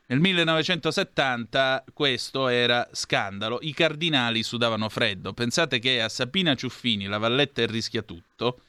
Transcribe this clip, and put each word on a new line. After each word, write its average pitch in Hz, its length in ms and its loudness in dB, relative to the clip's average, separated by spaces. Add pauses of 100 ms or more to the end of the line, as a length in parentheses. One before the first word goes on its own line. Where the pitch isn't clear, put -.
Nel 131 140 2
millenovecentosettanta 156 1600 2 (120)
questo 135 540 0
era 120 440 2
scandalo, 110 720 -2
i 151 100 -6
cardinali 147 680 2
sudavano 113 480 0
freddo. 101 420 -2
Pensate 131 460 0
che 123 240 0
a 110 80 -2
Sabina 135 440 0
Ciuffini, 117 520 -4
la 101 100 -2
valletta 120 460 0
e 113 40 2
rischia 110 360 -4
tutto, 110 680 -6